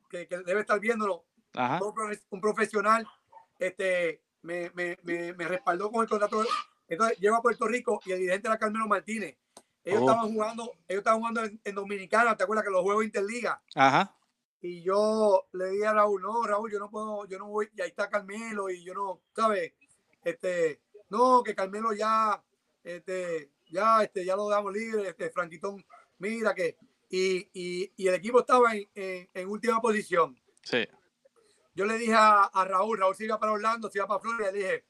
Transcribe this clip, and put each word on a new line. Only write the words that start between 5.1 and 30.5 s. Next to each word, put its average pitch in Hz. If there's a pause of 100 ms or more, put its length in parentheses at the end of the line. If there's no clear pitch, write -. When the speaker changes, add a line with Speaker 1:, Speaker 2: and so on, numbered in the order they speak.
Speaker 1:
me 175
respaldó 185
con 226
el 220
contrato. 214 (460)
Entonces, 208
llego 208
a 226
Puerto 226
Rico 233
y 185
el 185
dirigente 190
era 220
Carmelo 220
Martínez. 202 (480)
Ellos 196
Speaker 2:
Oh. 262
Speaker 1:
estaban 226
jugando, 226 (160)
ellos 190
estaban 220
jugando 226
en, 214
en 202
Dominicana, 202
¿te 190
acuerdas 214
que 202
los 185
juegos 208
Interliga? 208 (140)
Speaker 2:
Ajá. 147 (460)
Speaker 1:
Y 175
yo 208
le 185
dije 208
a 214
Raúl, 208
"No, 214
Raúl, 208
yo 208
no 208
puedo, 214
yo 190
no 208
voy", 214
y 196
ahí 175
está 202
Carmelo, 202
y 175
yo 180
no, 196 (140)
¿sabes? 208 (500)
Este, 170 (280)
"No, 247
que 208
Carmelo 208
ya, 214 (440)
este, 175 (200)
ya, 214
este, 190
ya 185
lo 208
damos 202
libre, 214
este, 196
Franquitón, 180 (340)
mira 214
que", 175 (340)
y, 185
y, 180
y 190
el 185
equipo 220
estaba 240
en, 202
en, 185
en 185
última 226
posición. 180 (220)